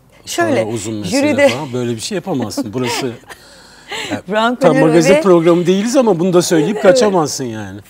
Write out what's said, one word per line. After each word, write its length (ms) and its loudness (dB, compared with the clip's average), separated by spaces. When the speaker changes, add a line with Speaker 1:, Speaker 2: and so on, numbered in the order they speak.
Speaker 1:
Şöyle, 360 -2
Speaker 2:
sonra 120 -4
uzun 200 -6
mesele 260 -4
Speaker 1:
jüride 280 2
Speaker 2:
falan, 240 -4
böyle 200 -4
bir 80 -8
şey 160 -8
yapamazsın. 560 -6
Burası 340 -4
Speaker 1:
<laughs> 1040 -14
Speaker 2:
yani 160 -8
Speaker 1:
Franco 340 -2
Speaker 2:
tam 140 4
Speaker 1:
Nero 120 4
Speaker 2:
magazin 280 4
Speaker 1:
ve 60 4
Speaker 2:
programı 460 4
değiliz 300 0
ama 240 2
bunu 120 0
da 100 4
söyleyip 340 0
Speaker 1:
Evet. 60 -6
Speaker 2:
kaçamazsın 640 2
yani. 460 -10